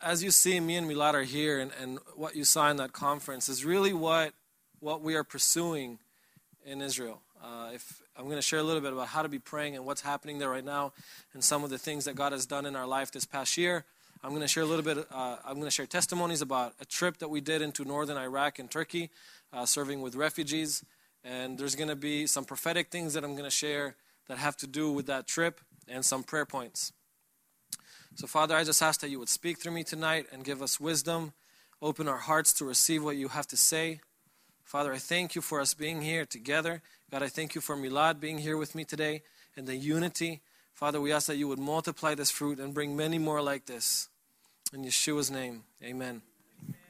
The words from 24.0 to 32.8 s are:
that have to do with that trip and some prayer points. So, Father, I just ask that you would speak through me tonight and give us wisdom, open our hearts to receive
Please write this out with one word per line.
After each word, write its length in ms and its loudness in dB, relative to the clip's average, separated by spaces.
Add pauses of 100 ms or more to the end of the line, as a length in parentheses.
that 100 -8
have 200 0
to 80 -8
do 260 0
with 160 0
that 200 -2
trip 320 0 (280)
and 160 -4
some 200 2
prayer 220 -2
points. 480 -6 (1200)
So, 120 -8
Father, 280 4
I 80 6
just 180 4
ask 200 4
that 80 -4
you 100 -6
would 100 -4
speak 300 -2
through 140 -6
me 100 -2
tonight 480 0
and 120 -12
give 180 -4
us 180 -2
wisdom, 540 0 (480)
open 260 -2
our 100 2
hearts 360 6
to 120 -2
receive 380 4